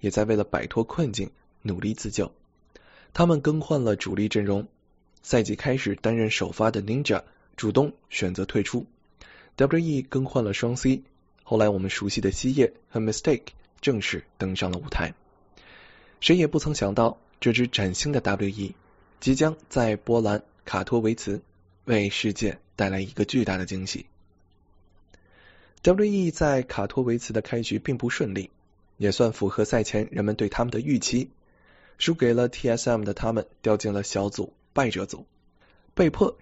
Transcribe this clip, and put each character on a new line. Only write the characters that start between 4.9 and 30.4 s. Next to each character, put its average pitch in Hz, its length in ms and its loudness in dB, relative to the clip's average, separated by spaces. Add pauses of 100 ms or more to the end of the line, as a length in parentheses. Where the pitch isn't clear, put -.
赛 117 220 2
季 104 100 -2
开 135 220 0
始 101 180 -2
担 113 220 0
任 110 140 2
首 87 200 -2
发 110 220 0
的 104 100 -4
Ninja 110 400 0 (340)
主 107 140 -2
动 131 220 2 (160)
选 92 260 -4
择 95 100 -4
退 101 200 0
出 - 220 -6 (680)
，W 139 240 2
E 156 240 0
更 131 240 -2
换 127 160 0
了 104 100 0
双 120 240 -2
C， 131 260 2 (420)
后 113 120 0
来 107 120 6
我 101 100 2
们 95 100 -2
熟 101 200 -4
悉 110 120 -2
的 98 120 2
希 127 200 -2
叶 135 200 4 (160)
和 - 100 -6
Mistake 110 540 -2 (280)
正 117 220 0
式 - 220 -6 (120)
登 95 200 -4
上 92 160 -2
了 87 60 -4
舞 78 100 -12
台。 - 260 -4 (1040)
谁 170 160 6
也 160 120 4
不 151 100 0
曾 - 160 -2
想 98 200 -2
到， 117 260 2 (200)
这 120 120 4
支 123 160 2
崭 95 260 0
新 147 160 -4
的 131 100 0
W 101 280 0
E 98 260 -6 (460)
即 131 160 2
将 156 200 2 (120)
在 113 260 0
波 117 260 0
兰 104 220 0 (220)
卡 95 180 -4
托 117 160 0
维 110 160 0
茨 104 260 -6 (440)
为 104 260 2
世 107 220 0
界 - 260 -4 (160)
带 98 160 0
来 95 100 -2
一 95 60 -6
个 - 180 -2
巨 120 200 2
大 95 120 0
的 92 80 -4
惊 95 220 -6
喜。 - 200 -8 (1800)
W 190 220 4
E 196 260 2
在 143 300 2
卡 104 260 -4
托 131 160 -2
维 120 140 0
茨 - 160 -8
的 113 80 -2
开 117 220 -4
局 113 160 -4
并 131 180 -4
不 120 140 -4
顺 104 240 -2
利， 98 160 -8 (480)
也 101 140 2
算 117 200 2
符 98 160 -2
合 107 160 0
赛 117 180 2
前 107 280 -2
人 101 160 -2
们 107 100 0
对 104 140 0